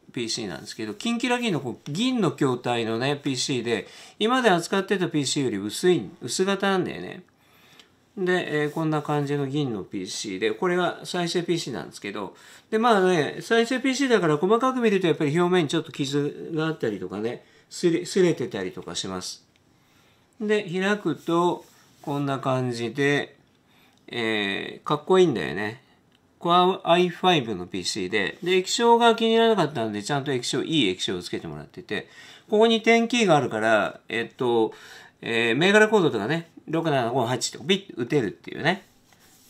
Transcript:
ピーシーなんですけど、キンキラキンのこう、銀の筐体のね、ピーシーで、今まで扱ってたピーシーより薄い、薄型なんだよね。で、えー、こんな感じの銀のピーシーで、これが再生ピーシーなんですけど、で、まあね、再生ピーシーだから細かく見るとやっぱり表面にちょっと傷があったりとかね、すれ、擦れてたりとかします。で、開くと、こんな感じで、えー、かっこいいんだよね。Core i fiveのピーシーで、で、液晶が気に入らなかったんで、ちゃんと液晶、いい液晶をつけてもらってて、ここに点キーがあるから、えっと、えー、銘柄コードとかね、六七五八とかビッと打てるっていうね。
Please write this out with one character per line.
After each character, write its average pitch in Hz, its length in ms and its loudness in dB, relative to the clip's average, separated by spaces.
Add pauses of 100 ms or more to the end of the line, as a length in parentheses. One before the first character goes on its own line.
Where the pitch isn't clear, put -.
(120)
ピ 120 140 -6
ー 110 40 -6
シ 117 140 -6
ー 104 40 -6
な 78 100 -8
ん - 40 -18
で 107 60 -16
す - 80 -14
け 110 100 -8
ど、 104 80 -6
キ 233 180 -4
ン 233 60 -2
キ 247 120 -2
ラ 247 100 0
キ 240 100 -2
ン 185 40 0
の 143 60 0
こ 123 260 -8
う、 147 60 -10
銀 240 300 0
の 165 100 2
筐 127 260 0
体 120 280 -2
の 113 140 -2
ね、 139 180 -2
ピ 135 160 -4
ー - 20 -4
シ 123 240 -2
ー 110 40 -4
で、 110 240 -2 (320)
今 226 160 2
ま 262 60 2
で 233 80 4
扱 180 300 2
っ 190 40 0
て 196 140 -2
た 180 120 -2
ピ 156 100 -2
ー 139 60 0
シ 143 160 -2
ー - 40 0
よ 113 60 -2
り 104 60 -2
薄 107 340 0
い、 113 180 0 (120)
薄 131 240 -2
型 196 260 0
な 190 60 2
ん 170 80 0
だ 85 100 -6
よ 165 60 -10
ね。 185 220 -14 (960)
で、 180 460 2
え - 20 2
ー、 147 60 -2
こ 165 120 -2
ん 156 60 0
な 151 120 0
感 147 240 0
じ 143 120 0
の 139 100 -2
銀 135 260 -2
の 95 100 -4
ピ 98 200 -8
ー - 20 -6
シ 104 300 -8
ー 92 40 -6
で、 110 120 2
こ 185 160 -2
れ 180 80 2
が 175 300 -2
再 175 240 -4
生 170 140 -2
ピ 175 100 -2
ー 160 40 0
シ 156 120 -8
ー 127 40 -6
な 82 100 -8
ん 58 40 -12
で - 60 -18
す - 80 -20
け 101 100 -8
ど、 104 240 -8 (340)
で、 220 80 0
ま 226 200 4
あ 190 40 4
ね、 180 400 2
再 233 240 2
生 254 140 -2
ピ 269 100 0
ー 262 40 2
シ 269 140 0
ー - 20 -2
だ 226 100 4
か 175 80 2
ら 151 100 4
細 190 220 2
か 254 140 0
く 247 80 -4
見 220 100 4
る 196 80 2
と 180 80 2
や 156 60 4
っ - 20 -2
ぱ - 80 -2
り 147 160 2
表 175 120 2
面 180 120 4
に 139 60 -2
ち 165 80 -2
ょ 160 40 0
っ - 20 -6
と 139 80 -16
傷 143 640 -4
が 156 140 -2
あ 160 40 -2
っ 151 60 -8
た 123 120 -2
り 101 100 -4
と 92 80 -8
か 95 120 -8
ね、 113 260 -6 (240)
す - 200 0
れ、 170 120 0
擦 185 220 2
れ 165 100 4
て 127 140 -4
た 98 160 -6
り 92 80 -6
と 90 120 -12
か 85 120 -12
し - 120 -6
ま 92 140 -6
す。 - 240 -14 (960)
で、 214 220 0
開 190 340 -2
く 170 180 -2
と、 170 500 0 (360)
こ 143 160 -4
ん 143 80 -2
な 139 140 -2
感 131 320 0
じ 117 220 -6
で、 139 440 0 (720)
え 104 760 -2
ー、 - 0 -
か 151 120 -2
っ 147 100 -6
こ 185 140 6
い 185 40 8
い - 40 8
ん 143 60 2
だ 85 140 -2
よ 69 80 -4
ね。 107 260 -6 (580)
Core 180 440 2
i 175 260 4
five 160 440 0
の 87 140 -6
ピ 92 140 -6
ー - 20 -8
シ 92 240 -4
ー - 20 -10
で、 98 340 -2
で、 180 100 0
液 185 180 0
晶 233 260 6
が 233 180 6
気 226 100 0
に 226 60 2
入 226 60 4
ら 226 120 6
な 220 60 4
か 180 100 2
っ 147 80 -4
た 113 140 -4
ん 107 60 -6
で、 101 80 -6
ち 101 100 -8
ゃ 143 80 0
ん 131 40 -4
と 143 80 -4
液 127 140 -2
晶、 - 180 -2
い 143 220 0
い - 40 2
液 90 140 -4
晶 95 140 -4
を 87 40 -8
つ - 80 -14
け 107 100 -6
て 85 80 -10
も 76 80 -8
ら 73 80 -12
っ - 40 -16
て - 160 -18
て、 - 260 -8 (400)
こ 214 100 2
こ 226 80 8
に 226 140 2
点 233 260 4
キ 240 160 0
ー - 40 4
が 156 100 6
あ - 20 2
る 123 100 0
か 110 100 -4
ら、 107 400 2 (100)
え 113 200 -4
っ - 60 -20
と、 117 380 2 (480)
え 113 300 0
ー、 117 40 0
銘 180 160 4
柄 214 160 6
コ 214 100 2
ー 196 40 4
ド 156 80 4
と 120 80 0
か 101 100 -2
ね、 165 220 -4 (180)
六 160 220 -2
七 123 220 0
五 127 140 0
八 123 260 -4
と - 80 -14
か 123 60 -16
ビ 190 220 0
ッ - 80 -18
と - 60 -6
打 120 60 -4
て 151 120 0
る 110 80 0
っ 85 40 -4
て - 200 -16
い - 80 -10
う 104 40 -6
ね。 185 240 -2 (640)